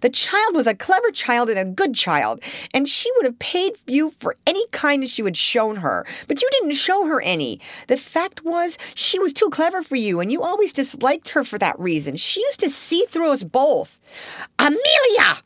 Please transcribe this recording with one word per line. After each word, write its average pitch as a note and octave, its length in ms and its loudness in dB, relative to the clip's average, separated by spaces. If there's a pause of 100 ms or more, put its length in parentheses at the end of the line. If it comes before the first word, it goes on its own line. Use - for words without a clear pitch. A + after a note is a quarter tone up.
The B3+ 100 2
child G4+ 440 0
was D4+ 120 2
a A3+ 80 2
clever F#4+ 360 2
child A#3+ 400 0
and G#3+ 80 0
a F#3+ 60 -2
good F#3+ 300 -2
child, C#3+ 460 0 (320)
and C4+ 160 2
she - 280 0
would A#4 100 4
have A#3+ 120 -2
paid F#4+ 380 -2 (100)
you D4 240 0
for - 260 -8 (100)
any G4 220 2
kindness C#4 500 0
you A3+ 60 -4
had F#3 120 -2
shown A3 400 0
her, C3+ 300 -2 (200)
but C#4+ 160 -2
you A#4+ 100 2
didn't G#4+ 220 2
show F#4 320 2
her D4+ 160 0
any. D3+ 380 -2 (280)
The B3 80 4
fact - 480 -4
was, E4+ 340 -2 (160)
she - 240 2
was F#4 140 0
too F4 180 2
clever E4+ 320 -2
for - 140 -6
you, G#3 240 0
and F#3 100 -2
you D4 120 -2
always G4+ 300 0
disliked C4+ 580 -2
her D4 140 0
for G#3+ 140 -6
that F#3+ 200 0
reason. D3+ 380 -4
She - 240 -2
used C5+ 200 -2
to F4 100 2
see E4 380 2
through E4 240 0
us C4 120 0
both. B3+ 560 0 (580)
Amelia! B4 880 4